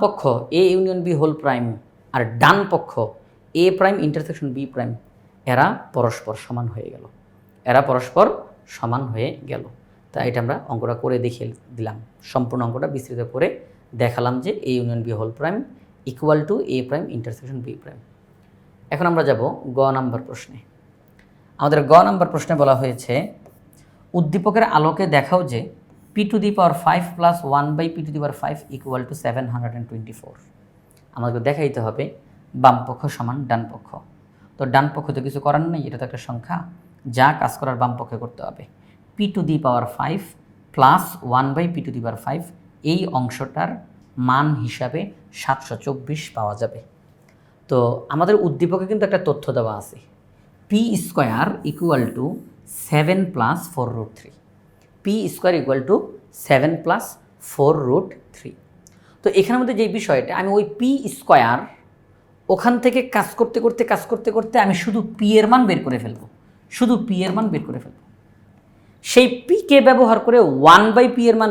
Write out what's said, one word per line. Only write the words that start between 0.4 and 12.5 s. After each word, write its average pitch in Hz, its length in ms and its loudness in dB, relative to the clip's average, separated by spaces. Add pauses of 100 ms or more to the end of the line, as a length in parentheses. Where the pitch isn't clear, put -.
এ - 20 6 (100)
ইউনিয়ন 185 340 0
বি 180 140 0
হোল 156 120 2 (100)
প্রাইম 127 220 0 (500)
আর 127 80 2 (200)
ডান 170 160 6 (140)
পক্ষ - 200 -2 (640)
এ 165 100 4 (140)
প্রাইম 196 180 4 (100)
ইন্টারসেকশন 151 500 -6
বি 139 80 -8 (100)
প্রাইম 117 160 -6 (640)
এরা 131 140 4 (300)
পরস্পর 113 380 -2 (100)
সমান 120 300 -8
হয়ে 107 200 -12
গেল, - 100 -20 (640)
এরা 127 140 4 (100)
পরস্পর 127 360 2 (500)
সমান 120 260 -4 (100)
হয়ে 113 160 -4 (220)
গেল। 127 140 -10 (480)
তা - 60 -10 (100)
এটা 123 160 -4
আমরা 135 120 -4 (160)
অঙ্কটা 120 300 -6
করে 127 140 -2 (100)
দেখিয়ে 117 220 -10 (280)
দিলাম, 110 200 -10 (360)
সম্পূর্ণ 127 340 -4